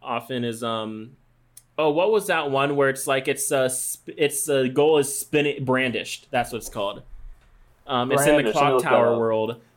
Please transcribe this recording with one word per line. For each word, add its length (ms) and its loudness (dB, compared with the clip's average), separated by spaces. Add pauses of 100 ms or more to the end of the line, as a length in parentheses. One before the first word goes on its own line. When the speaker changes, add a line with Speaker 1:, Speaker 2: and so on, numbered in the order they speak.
Speaker 1:
often 400 -6
is, 180 -6
um, 500 -6 (680)
oh, 140 2
what 200 2
was 160 0
that 240 0
one 240 2
where 140 4
it's 180 -4
like, 220 0
it's, 220 -4
uh, 200 2
sp-, 460 -8
it's, 280 0
the 220 2
goal 300 4
is 200 0
spin-, 460 -2
brandished. 680 -2
That's 200 -2
what 60 -6
it's 120 -10
called. 340 -6 (840)
Um, 260 -2
it's 120 2
in 40 2
the 60 6 (100)
Speaker 2:
Brandished, 140 -2
let 80 4
me 40 4
Speaker 1:
Clock 40 2
Speaker 2:
look 100 2
that 60 -2
Speaker 1:
Tower 240 4
Speaker 2:
up. 60 0
Speaker 1:
world, 420 -2 (160)